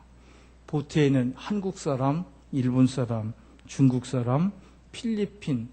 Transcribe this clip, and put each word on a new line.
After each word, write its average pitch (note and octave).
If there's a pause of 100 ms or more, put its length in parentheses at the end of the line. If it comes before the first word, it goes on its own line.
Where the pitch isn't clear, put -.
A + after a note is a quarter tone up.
(680)
보트에는 C#3
한국 F#3+
사람, C#3+ (260)
일본 B2+
사람, A2+ (320)
중국 B2+
사람, C3 (400)
필리핀, G3